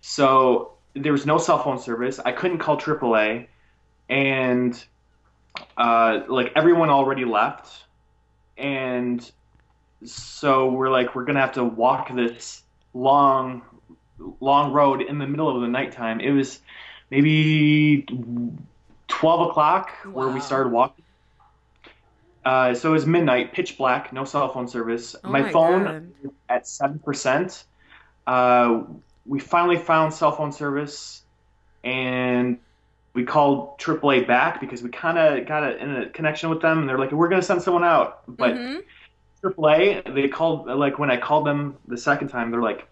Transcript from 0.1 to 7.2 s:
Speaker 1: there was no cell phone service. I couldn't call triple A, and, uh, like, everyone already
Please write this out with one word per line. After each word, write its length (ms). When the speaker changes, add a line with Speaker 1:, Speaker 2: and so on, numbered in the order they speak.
Speaker 1:
there 180
was 140
no 100
cell 260
phone 160
service. 460
I 80
couldn't 260
call 200
triple 380
A, 320
and, 760
uh, 520
like, 280
everyone 340
already 340